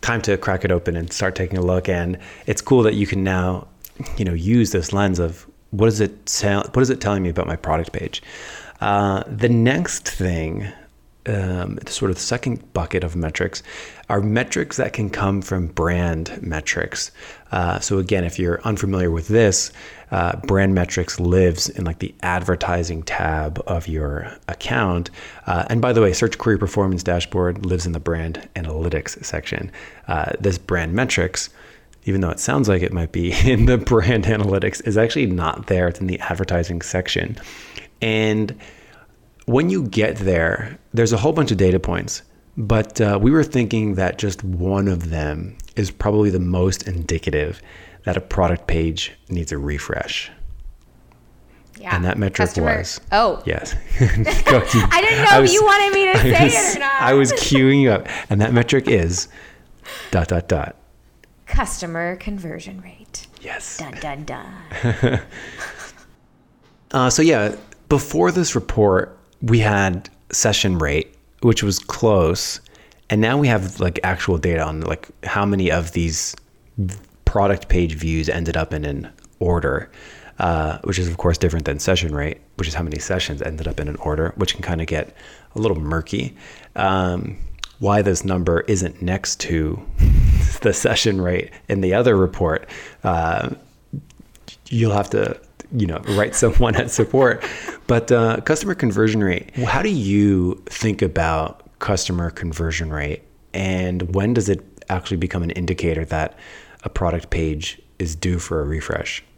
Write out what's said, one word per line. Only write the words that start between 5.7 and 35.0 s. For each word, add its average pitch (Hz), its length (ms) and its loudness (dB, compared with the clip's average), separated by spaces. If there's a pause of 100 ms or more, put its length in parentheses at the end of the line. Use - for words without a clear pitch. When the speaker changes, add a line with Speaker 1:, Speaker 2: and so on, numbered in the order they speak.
Speaker 1:
what 107 160 2
is 107 140 2
it - 260 -2
tell-, 101 460 0
what 127 100 4
is 127 80 2
it 127 100 -2
telling 101 220 0
me 92 60 0
about 85 180 -2
my 78 80 -4
product 82 380 -4
page? - 280 -8 (600)
Uh, 101 480 2
the 117 200 0
next 123 600 2
thing, 87 580 -4 (600)
um, 95 500 -4
the - 160 -12
sort - 180 -2
of 90 80 -2
second - 540 -6
bucket 87 320 -2
of 80 100 -6
metrics 85 480 -4 (460)
are 101 120 2
metrics 123 560 -2
that - 160 -2
can 104 160 -4
come 98 320 0
from 90 280 -4
brand 85 760 -2
metrics. - 680 -6 (400)
Uh, 90 260 -2
so 98 200 -2
again, 92 260 0
if 85 160 -6
you're 85 220 -2
unfamiliar 95 480 -2
with 82 180 -4
this, 107 420 2 (400)
uh, 90 280 -2
brand 95 360 2
metrics 87 460 -2
lives 87 500 2
in, 98 140 -6
like, 82 160 -4
the - 220 -8
advertising 87 800 -2
tab 78 640 -4
of 85 220 -4
your 76 420 -4 (180)
account. 92 640 -2 (360)
Uh, 87 240 0
and 117 100 2
by 127 120 2
the 113 100 6
way, 95 100 6
Search 110 240 0
Query 107 220 2
Performance 95 440 0
Dashboard 90 640 -2
lives 90 220 -2
in 87 60 -2
the 82 80 -4
brand 82 460 -4 (100)
analytics 80 680 -6
section. - 460 -8 (380)
Uh, 80 320 -2
this 92 180 0
brand 85 340 -4
metrics, 95 560 -2 (560)
even 95 160 0
though 87 100 0
it - 100 -6
sounds 143 280 2
like 92 140 4
it 90 100 -2
might 85 200 -2
be 87 200 0
<laughs> - 180 4
in 117 160 6
the 123 120 6
brand 110 460 4
analytics, 98 640 0
is 107 120 2
actually 117 280 2